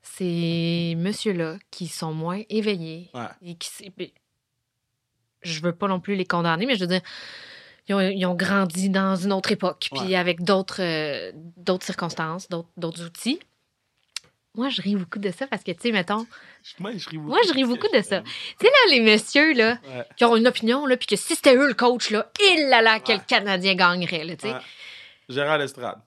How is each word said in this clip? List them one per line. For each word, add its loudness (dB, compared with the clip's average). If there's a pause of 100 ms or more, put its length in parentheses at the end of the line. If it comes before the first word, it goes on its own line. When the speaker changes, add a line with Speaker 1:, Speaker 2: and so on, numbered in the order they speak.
Speaker 1:
Ces -2
messieurs-là -4 (120)
qui -12
sont -8
moins -6
éveillés -6
Speaker 2:
Ouais. -10 (180)
Speaker 1:
et -14
qui -12
s-, -18
ben, -12 (1300)
je -8
veux -2
pas -4
non -2
plus -4
les -2
condamner, -2
mais 0
je -2
veux -2
dire, 0 (880)
ils -2
ont, 2
ils 0
ont 0
grandi 0
dans 2
une -2
autre -2
époque, -2
puis -6
Speaker 2:
Ouais. 2
Speaker 1:
avec 0
d'autres, 0
euh, -4
d'autres -4
circonstances, -6
d'autres, -8
d'autres -8
outils. -6 (1160)
Moi, -4
je -6
ris 0
beaucoup -6
de -4
ça -8
parce -6
que, -8
tu -10
sais, 0
mettons -2 (540)
Speaker 2:
Moi, -8
je -12
ris -10
beaucoup -10
Speaker 1:
Moi, 2
je 0
ris 2
Speaker 2:
de 2
Speaker 1:
beaucoup -2
Speaker 2:
ça. 6
Speaker 1:
de 4
ça. -4
Tu -16 (300)
sais, 4
là, 8
les 6
messieurs, 4
là, 2
Speaker 2:
Ouais. -10 (120)
Speaker 1:
qui 4
ont 6
une 6
opinion, 0
là, 2
puis -8
que 0
si -4
c'était 8
eux 4
le 0
coach, 2
là, -2 (100)
il 4
là 6
là, 6
quel 0
Speaker 2:
Ouais. -8
Speaker 1:
Canadien 0
gagnerait, 0
là, -10
tu -10
sais. -6
Speaker 2:
Ouais. -10 (680)
Gérard 0
Lestrade. -8